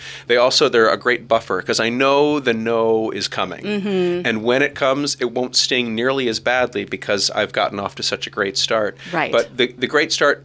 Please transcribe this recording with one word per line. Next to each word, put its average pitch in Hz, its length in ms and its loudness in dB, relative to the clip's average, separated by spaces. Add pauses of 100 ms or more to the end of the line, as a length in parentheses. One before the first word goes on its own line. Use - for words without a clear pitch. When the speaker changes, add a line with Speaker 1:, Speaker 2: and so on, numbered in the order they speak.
(260)
Speaker 1:
They 120 120 2
also, 127 300 4
they're 113 220 6
a 90 80 2
great - 300 -2
buffer 107 340 0
'cause 113 180 -2
I 113 100 2
know 139 500 4
the 123 160 0
no 113 560 0
is 98 160 -6
coming. 92 360 -6
Speaker 2:
Mm-hmm. 185 600 -2
Speaker 1:
And 110 180 -2
when 123 200 2
it - 100 -2
comes, 139 460 -2
it 123 120 -2
won't 123 240 -4
sting 123 380 0
nearly 127 340 0
as 110 120 -2
badly 123 440 -2
because 98 460 -2
I've 104 240 -2
gotten 104 260 -2
off 98 160 -6
to - 80 -10
such - 220 -4
a - 60 -12
great 98 260 -2
start. 110 400 -2 (160)
Speaker 2:
Right. 151 180 -2
Speaker 1:
But 117 260 0
the, 123 160 0
the 123 140 -4
great 156 240 0
start - 340 0